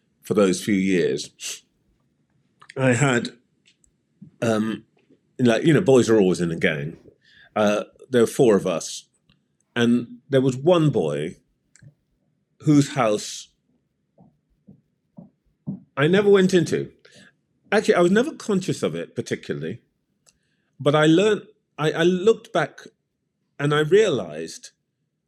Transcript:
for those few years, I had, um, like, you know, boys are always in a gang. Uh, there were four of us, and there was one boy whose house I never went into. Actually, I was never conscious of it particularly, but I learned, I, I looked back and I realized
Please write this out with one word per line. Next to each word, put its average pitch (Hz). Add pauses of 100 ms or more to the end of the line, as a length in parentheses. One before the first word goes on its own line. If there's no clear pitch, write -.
(220)
for -
those 92
few 107
years, 87 (1120)
I 131
had, 120 (1120)
um, 110 (540)
like, 117
you 165
know, 123
boys 117
are 110
always 92
in 87
a 82
gang. 78 (560)
Uh, 104 (260)
there 120
were 110
four 117
of 90
us, - (640)
and 120 (100)
there 135
was 131
one 156
boy 80 (1200)
whose 147
house 110 (2500)
I 139
never 202
went 190
into. 98 (800)
Actually, 208
I 175
was 175
never 254
conscious 185
of 85
it 85
particularly, 87 (960)
but 143
I 151
learned, 190 (360)
I, 151
I 165
looked 185
back 156 (800)
and 147
I 151
realized 120 (580)